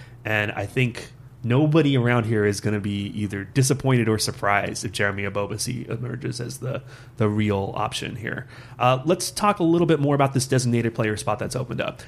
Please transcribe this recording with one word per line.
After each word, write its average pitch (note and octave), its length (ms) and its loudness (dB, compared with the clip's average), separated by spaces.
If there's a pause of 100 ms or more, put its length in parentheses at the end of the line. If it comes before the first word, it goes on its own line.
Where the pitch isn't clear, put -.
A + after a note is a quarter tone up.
(240)
and G#2+ 280 0
I G2+ 140 -6
think A#2+ 440 -2 (340)
nobody D3 520 4
around A#2+ 280 4
here G#2+ 220 2
is G2+ 140 2
gonna G#2 200 0
be G2+ 260 -2 (140)
either G2+ 240 -4
disappointed C3 640 2
or A2 100 2
surprised G2+ 680 0
if F#2 80 -6
Jeremy G2+ 320 -2
Ebobisse G2+ 640 -6
emerges B2 520 -6
as - 180 -8
the, B2+ 240 -6 (340)
the A2 120 2
real G#2 480 0
option - 380 -4
here. - 320 -8 (320)
Uh, B2+ 260 4
let's F3+ 280 0
talk G#3 260 2
a F3 60 2
little E3+ 240 4
bit D#3+ 100 4
more C#3+ 160 2
about C3+ 200 2
this B2+ 120 2
designated A#2 480 2
player G#2+ 220 -2
spot G#2+ 240 -2
that's - 160 -6
opened B2+ 240 -6
up. - 280 -6